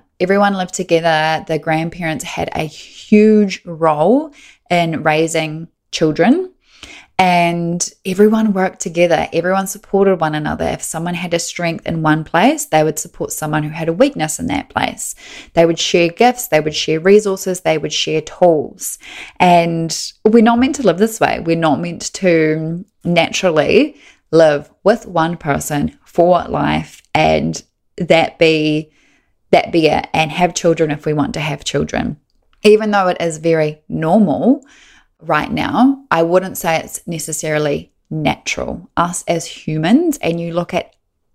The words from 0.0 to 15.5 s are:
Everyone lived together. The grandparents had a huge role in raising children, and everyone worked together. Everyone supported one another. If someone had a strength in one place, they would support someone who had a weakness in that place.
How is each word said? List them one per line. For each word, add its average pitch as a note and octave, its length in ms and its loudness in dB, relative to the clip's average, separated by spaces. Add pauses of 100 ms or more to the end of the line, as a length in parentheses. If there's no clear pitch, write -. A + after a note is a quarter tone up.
Everyone G3 340 2
lived F#3 200 -6
together. D#3+ 760 0
The D#3+ 100 -2
grandparents D#3+ 680 -6
had - 280 -8
a D#3 100 -6
huge G#3 1000 2
role E3 680 0 (380)
in E3+ 320 0
raising D#3+ 640 -2 (240)
children, G#3 640 0 (680)
and E3+ 720 0 (160)
everyone G#3+ 460 2
worked F#3 260 -2
together. E3+ 540 0
Everyone F#3 340 0
supported F#3+ 540 0
one D#3 160 -2
another. D3+ 300 -4
If D3 160 -6
someone E3+ 320 -6
had E3+ 200 -6
a E3+ 60 0
strength - 440 -6
in E3 180 -4
one D#3 200 0
place, A3+ 440 0
they D#3 180 2
would D#3 160 -2
support - 320 -10
someone D3+ 320 -4
who D3+ 60 -8
had D#3+ 180 -8
a E3 40 0
weakness F3 460 0
in - 80 -6
that - 220 -6
place. - 480 -6 (380)